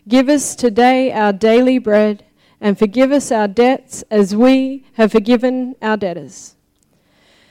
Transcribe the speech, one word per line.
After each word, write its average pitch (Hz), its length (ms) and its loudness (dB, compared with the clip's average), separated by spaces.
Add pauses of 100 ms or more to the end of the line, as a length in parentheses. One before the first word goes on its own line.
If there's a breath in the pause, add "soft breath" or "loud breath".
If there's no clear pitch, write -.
Give 254 220 2
us 285 260 0
today 247 560 0
our 208 220 -2
daily 240 460 2
bread, 214 460 0 (340)
and 202 200 -2
forgive 233 320 0
us 285 200 -2
our 214 160 0
debts 240 640 -2
as 208 260 0
we 262 580 0
have 220 180 0
forgiven 247 720 -2
our 214 160 -2
debtors. 170 580 -10 (960)